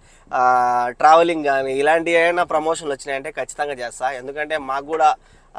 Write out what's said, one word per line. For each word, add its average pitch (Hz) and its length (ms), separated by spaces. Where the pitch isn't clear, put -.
ఆ, 123 640
ట్రావెలింగ్ 160 480
కానీ 135 280
ఇలాంటి 160 380
ఏమైనా 170 320
ప్రమోషన్లు 156 500
వచ్చినాయంటే 139 380
ఖచ్చితంగా 147 420
చేస్తా. 123 380
ఎందుకంటే 143 460
మాకు 139 280
కూడా, 156 300